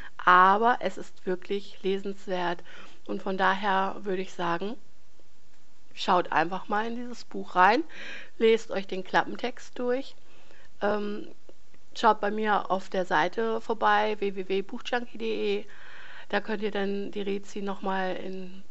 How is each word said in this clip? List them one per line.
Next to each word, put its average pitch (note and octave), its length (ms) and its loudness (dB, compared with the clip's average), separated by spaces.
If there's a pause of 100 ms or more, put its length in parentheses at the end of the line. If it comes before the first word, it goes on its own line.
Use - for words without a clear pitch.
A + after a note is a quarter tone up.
(240)
aber G3 560 8
es F#3+ 160 -2
ist - 300 -6
wirklich G3+ 560 -2
lesenswert. F#3+ 800 -2 (440)
Und G3+ 160 -2
von F#3+ 140 -2
daher F#3+ 680 2
würde F#3+ 200 -2
ich F#3 100 -4
sagen, F3+ 440 -2 (1160)
schaut F3+ 380 2
einfach E3+ 360 0
mal G#3+ 180 0
in A#3 100 -4
dieses A#3+ 280 -6
Buch G3 320 -4
rein, G#3 260 8 (560)
lest A3+ 320 4
euch F#3+ 160 -2
den F#3 180 -4
Klappentext - 720 0
durch, B3 360 -2 (680)
ähm, G#3 480 0 (680)
schaut G#3+ 260 6
bei G3+ 100 0
mir G#3+ 400 2
auf F#3+ 180 0
der F#3 160 0
Seite A3 560 2
vorbei, G#3+ 600 2
w G3 160 0
w F#3 120 -4
w G3 140 0
buchjunkie A#3+ 560 -2
punkt - 20 -4
d G#3 380 0
e. A3 80 -4 (640)
Da G3+ 100 2
könnt G#3 220 -2
ihr G#3+ 80 0
dann G3+ 400 -2
die G#3 100 -4
Rezi G3+ 400 -4
nochmal F#3+ 560 -2
im F#3+ 540 -6